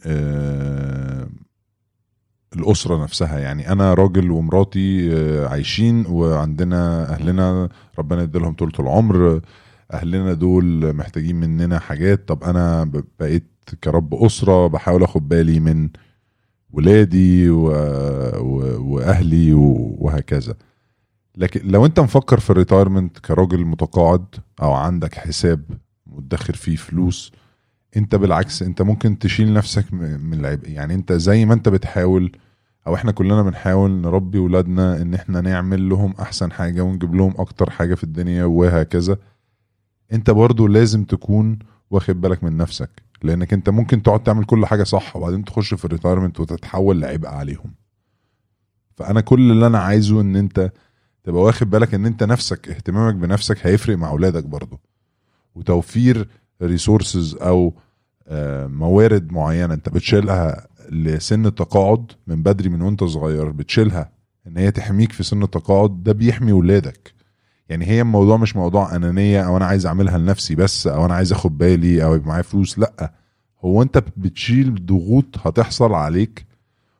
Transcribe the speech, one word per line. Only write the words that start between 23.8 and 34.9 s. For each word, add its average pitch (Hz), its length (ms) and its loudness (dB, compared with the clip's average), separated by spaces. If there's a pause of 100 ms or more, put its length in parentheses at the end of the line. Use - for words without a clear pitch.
أو 71 100 2
عندك 78 420 -4
حساب 80 500 -2 (420)
مدخر 71 480 -8
فيه 80 220 -6
فلوس، 90 560 -4 (640)
انت 107 180 0
بالعكس، 98 480 0
انت 92 200 -4
ممكن 104 360 0
تشيل 107 340 0
نفسك 101 420 -2
م-، - 20 -8
من 78 440 -6
العبء. 71 300 -6
يعني 76 240 -6
انت 92 180 -4
زي 98 340 4
ما 117 80 4
انت 110 140 0
بتحاول، 92 640 0 (540)
او 82 80 -2
احنا 110 180 -2
كلنا 104 300 2
بنحاول 95 480 0
نربي 92 480 -2
ولادنا 90 640 0